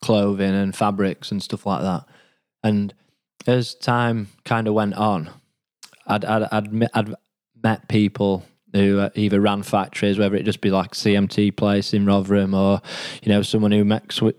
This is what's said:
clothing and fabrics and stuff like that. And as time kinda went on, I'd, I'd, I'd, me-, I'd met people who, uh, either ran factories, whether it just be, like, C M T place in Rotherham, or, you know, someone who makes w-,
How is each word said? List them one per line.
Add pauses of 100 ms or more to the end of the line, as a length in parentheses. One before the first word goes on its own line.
clothing
and
fabrics
and
stuff
like
that. (580)
And (520)
as
time (160)
kinda
went
on, (760)
I'd,
I'd,
I'd,
me-,
I'd (480)
met
people (280)
who,
uh,
either
ran
factories,
whether
it
just
be,
like,
C
M
T
place
in
Rotherham,
or, (420)
you
know,
someone
who
makes
w-,